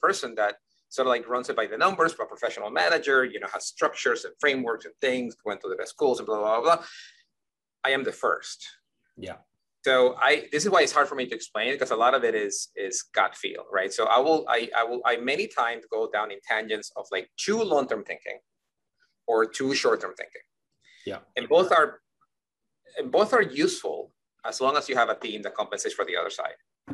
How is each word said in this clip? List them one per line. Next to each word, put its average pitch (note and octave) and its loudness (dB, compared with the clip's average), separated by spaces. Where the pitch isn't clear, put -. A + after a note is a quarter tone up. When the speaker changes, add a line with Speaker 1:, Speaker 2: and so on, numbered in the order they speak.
Speaker 1:
person D#3 0
that G#2 0
sort C3 -2
of, B2+ 2
like, A#2 0
runs B2 -2
it A2+ -6
by A2 0
the G#2+ -8
numbers, E3 2
a A2 -6
professional G#2+ -6
manager, C#3+ 2
you G#2+ -10
know, G2 -8
has G2 -8
structures B2+ -2
and F2+ -14
frameworks C3 0
and - -18
things, B2+ -2
went G2+ -4
to G2 -8
the F#2 -4
best F#2 -8
schools B2+ 0
and A2 -10
blah, G#2+ -2
blah, A2 2
blah, E3 6
blah. - -12
I C3+ 0
am C3+ 0
the - -4
first. - -4
Speaker 2:
Yeah. F2+ -12
Speaker 1:
So B2+ 4
I, D3 2
this D3+ 0
is G3+ 0
why F3 6
it's C3 2
hard C#3+ 2
for C#3 -8
me B2 -2
to A#2+ -8
explain A2 -4
it, C#3 0
'cause C3+ -2
a A2+ 2
lot A#2+ 6
of B2 2
it A2 2
is, G#2 -4
is F#2+ -6
gut - 0
feel, - -10
right? G2 0
So A2+ 0
I A2+ 6
will, D#3 4
I, A#2 0
I A#2 4
will, A#2+ -4
I A#2+ 2
many C#3+ -2
times A#2 -2
go A2 -2
down G#2+ -2
in G2+ -12
tangents A2 -4
of, G2 -10
like, F#2+ -4
too A3 -2
long-term C#3+ 0
thinking - -12
or A2+ 4
too C3+ -2
short-term G#2+ 2
thinking. - -14
Speaker 2:
Yeah. G2 -8
Speaker 1:
And A#2+ -6
both F3 6
are, D#3 4
and C3+ -6
both G3+ 4
are A3+ 6
useful - -2
as A2+ -8
long C3+ 2
as C#3+ 0
you C3 -4
have A#2 4
a G#2+ 0
team G#2+ -8
that G2 -8
compensates G#2 -4
for G2+ -2
the F2 -2
other F2 0
side. - -6